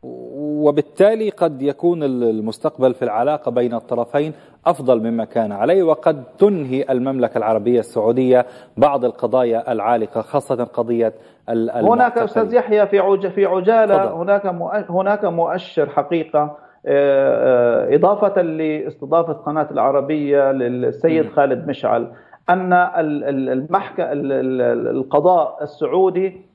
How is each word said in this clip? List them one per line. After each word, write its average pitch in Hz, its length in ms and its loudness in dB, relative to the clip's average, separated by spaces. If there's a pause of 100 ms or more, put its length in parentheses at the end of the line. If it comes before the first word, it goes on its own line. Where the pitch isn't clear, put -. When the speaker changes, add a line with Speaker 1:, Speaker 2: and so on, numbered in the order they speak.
Speaker 1:
وبالتالي 151 1300 0
قد 151 320 -2
يكون 156 400 -2
ال-، 127 220 -2
المستقبل 113 720 0
في - 80 -6
العلاقة 123 480 -2
بين 120 240 -2
الطرفين 127 580 -4 (340)
أفضل 127 440 2
مما 113 140 -2
كان 107 280 -2
عليه، 143 300 2
وقد 156 400 0 (160)
تنهي 143 520 2
المملكة 127 480 0
العربية 113 400 2
السعودية 123 680 2 (300)
بعض 139 280 2
القضايا 120 680 0
العالقة، 113 480 -2
خاصة 127 440 -4
قضية 117 480 -2 (360)
ال-، 113 220 -2
Speaker 2:
هناك 120 140 -2
Speaker 1:
المعتقلين. 233 400 2
Speaker 2:
أستاذ 220 300 -2
يحيى 214 320 2
في 196 120 0
عج-، 190 280 2
في 196 200 0
عجالة 196 500 2
Speaker 1:
تفضل. 196 160 0
Speaker 2:
هناك 196 340 0
مؤ-، 180 440 -6
هناك 196 340 0
مؤشر 170 640 -2
حقيقة، 156 520 -2
آه، 147 100 -2 (360)
آه، 131 1080 2
إضافة 196 480 2
لاستضافة 156 880 -2
قناة 151 380 -4
العربية 143 840 0
للسيد 127 720 -2
Speaker 1:
مم. 151 60 -12
Speaker 2:
خالد 135 380 0
مشعل، 117 400 -2 (420)
أن 185 220 0
ال-، 170 520 0
ال-، 135 240 -2
المحك-، 156 520 -4
ال-، 139 320 -4
ال-، 131 280 -2
ال-، 120 360 -2
القضاء 147 680 0
السعودي 180 920 -2